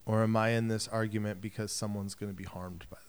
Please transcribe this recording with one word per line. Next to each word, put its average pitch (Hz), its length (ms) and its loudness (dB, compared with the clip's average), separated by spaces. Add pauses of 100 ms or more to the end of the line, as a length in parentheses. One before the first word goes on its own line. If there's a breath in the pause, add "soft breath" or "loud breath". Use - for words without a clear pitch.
or 110 180 4
am 110 140 4
I 110 140 6
in 113 180 4
this 110 200 0
argument 104 520 0
because 107 320 -4
someone's 101 420 -4
gonna 101 200 -6
be 92 100 -10
harmed 90 460 -10
by - 80 -16 (100)